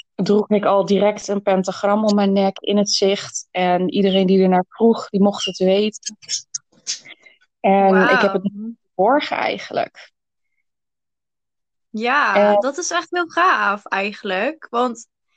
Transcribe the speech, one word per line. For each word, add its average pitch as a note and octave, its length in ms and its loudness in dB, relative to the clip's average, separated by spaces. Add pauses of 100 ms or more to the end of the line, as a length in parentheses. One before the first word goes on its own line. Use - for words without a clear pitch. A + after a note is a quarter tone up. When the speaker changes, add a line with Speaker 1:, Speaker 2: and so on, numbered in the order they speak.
(160)
Speaker 1:
droeg G3+ 340 0
ik G#3 160 0
al G3 200 2
direct G3+ 420 0
een G3+ 140 -4
pentagram G3+ 640 0
om G#3 100 2
mijn G3+ 180 2
nek G3 260 0
in G3+ 180 -2
het G3+ 140 0
zicht. - 600 -4
En F3+ 420 0
iedereen F#3+ 340 2
die F#3+ 160 4
ernaar F#3 260 2
vroeg, A3+ 400 0
die G3 120 0
mocht G3+ 240 0
het F#3 120 -8
weten. G#3 600 -2 (1400)
En G3 480 4
ik B3 140 4
heb G3 120 2
het F#3+ 100 -2
Speaker 2:
Wauw. G3 100 -4
Speaker 1:
niet A3 240 -12 (180)
verborgen B3 420 0
eigenlijk. - 760 -6 (1800)
Speaker 2:
Ja, G#3+ 640 0
Speaker 1:
En - 20 4
Speaker 2:
dat B3+ 200 -2
is F4 140 -8
echt E4+ 200 -4
heel F4 180 -4
gaaf G#3+ 560 0
eigenlijk. G3+ 840 -6
Want A#3+ 380 -4 (300)